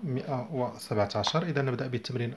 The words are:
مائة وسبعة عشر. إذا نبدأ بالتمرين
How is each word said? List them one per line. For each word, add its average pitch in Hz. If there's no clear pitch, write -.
مائة 131
وسبعة 117
عشر. 113
إذا 147
نبدأ 131
بالتمرين 120